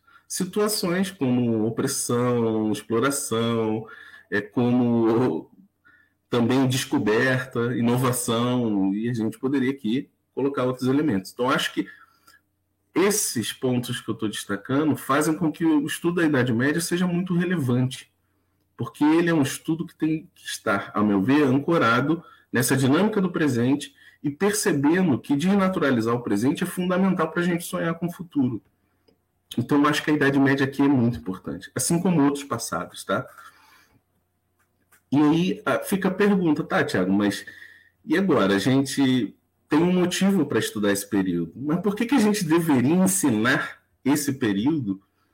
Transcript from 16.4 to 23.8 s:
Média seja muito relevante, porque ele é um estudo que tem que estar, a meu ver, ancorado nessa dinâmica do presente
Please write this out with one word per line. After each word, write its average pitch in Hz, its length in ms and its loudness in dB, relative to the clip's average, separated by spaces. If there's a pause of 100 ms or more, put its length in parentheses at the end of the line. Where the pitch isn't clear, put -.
Média 143 260 0
seja 175 260 -2
muito 180 300 -2
relevante, 131 760 -2 (640)
porque - 280 -6
ele 165 260 4
é 165 40 2
um 156 100 4
estudo 160 420 -4
que - 100 -18
tem 156 380 -2
que - 120 -20
estar, - 500 -4
a 104 80 0
meu 101 180 4
ver, 139 220 4
ancorado 139 800 2 (280)
nessa 120 240 0
dinâmica 165 460 2
do 185 100 -2
presente 139 600 0 (300)